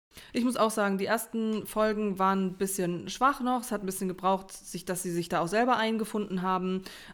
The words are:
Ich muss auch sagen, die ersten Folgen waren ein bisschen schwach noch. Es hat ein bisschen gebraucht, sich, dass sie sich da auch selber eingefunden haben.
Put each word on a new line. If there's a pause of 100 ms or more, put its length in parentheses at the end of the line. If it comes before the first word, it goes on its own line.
(340)
Ich
muss
auch
sagen,
die
ersten
Folgen
waren
ein
bisschen
schwach
noch.
Es
hat
ein
bisschen
gebraucht,
sich,
dass
sie
sich
da
auch
selber
eingefunden
haben. (320)